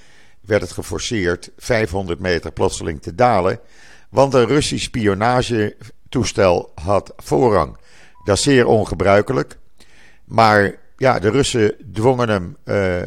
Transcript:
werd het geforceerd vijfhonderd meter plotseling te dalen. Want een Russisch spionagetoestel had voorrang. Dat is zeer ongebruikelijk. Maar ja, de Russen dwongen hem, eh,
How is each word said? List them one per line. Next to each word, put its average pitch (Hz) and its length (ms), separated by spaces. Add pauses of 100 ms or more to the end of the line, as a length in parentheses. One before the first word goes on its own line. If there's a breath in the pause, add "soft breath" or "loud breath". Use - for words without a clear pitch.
(420 soft breath)
werd 104 200
het - 100
geforceerd 90 840
vijfhonderd 98 640
meter 85 320
plotseling 92 500
te - 140
dalen. 104 440 (500 soft breath)
Want 131 240
een 123 140
Russisch 139 380
spionagetoestel 107 1900
had 92 420
voorrang. 104 600 (460 soft breath)
Dat 98 140
is - 60
zeer 131 220
ongebruikelijk. 101 920 (680 soft breath)
Maar 107 500 (220)
ja, 127 220
de 98 100
Russen 117 460 (180)
dwongen 120 360
hem, 98 340
eh, 95 440